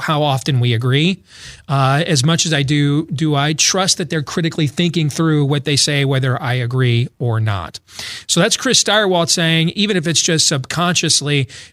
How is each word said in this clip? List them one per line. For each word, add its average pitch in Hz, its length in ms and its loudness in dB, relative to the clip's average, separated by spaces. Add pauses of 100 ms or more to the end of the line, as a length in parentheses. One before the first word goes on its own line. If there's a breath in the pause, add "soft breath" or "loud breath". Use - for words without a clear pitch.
how 151 200 0
often 135 380 0
we 120 140 2
agree. 139 480 0 (460 loud breath)
Uh, 139 380 2
as 135 180 0
much 160 200 2
as 160 80 -2
I 143 100 0
do, 143 440 0
do 151 280 -2
I 147 200 0
trust 185 440 0
that 160 120 -6
they're 160 120 -2
critically 160 440 -2
thinking 165 420 0
through 151 380 2
what 139 180 0
they 147 120 0
say, 143 280 0
whether 131 360 0
I 123 140 -2
agree 123 540 0 (100)
or 113 220 0
not. 101 400 -4 (460 loud breath)
So - 140 0
that's 214 160 2
Chris - 260 0
Stirewalt 190 480 2
saying, 165 400 2
even 208 260 0
if 160 100 -2
it's 165 140 0
just 165 280 0
subconsciously, 147 1000 0 (240 loud breath)